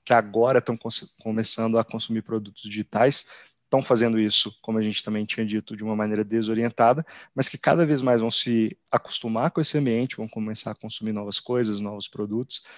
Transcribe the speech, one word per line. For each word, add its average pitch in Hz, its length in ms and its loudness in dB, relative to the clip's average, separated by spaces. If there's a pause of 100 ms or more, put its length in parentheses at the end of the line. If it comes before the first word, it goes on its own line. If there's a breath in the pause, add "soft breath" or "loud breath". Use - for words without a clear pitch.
que - 80 -2
agora 117 480 4
tão 117 160 -2
cons-, - 420 -6
começando 113 600 0
a 113 60 2
consumir 113 360 -6
produtos 107 420 -8
digitais, 107 600 2 (460 loud breath)
tão 135 120 2
fazendo 113 360 2
isso, 107 440 0
como 110 160 -4
a 110 40 0
gente 107 220 -2
também 107 220 -4
tinha 113 180 -4
dito, 107 320 -4
de 104 80 -10
uma 110 100 -4
maneira 107 300 0
desorientada, 113 800 2 (300 loud breath)
mas 135 160 2
que - 80 -8
cada 165 260 4
vez 147 160 2
mais 123 220 2
vão 113 80 0
se 113 440 0 (160)
acostumar 117 600 -2
com - 100 -2
esse 151 160 0
ambiente, 127 400 0
vão 113 100 -8
começar 110 440 -6
a 107 40 -8
consumir 110 380 -8
novas 101 260 -6
coisas, 117 400 -2
novos 104 300 -8
produtos, 107 540 -8 (140 loud breath)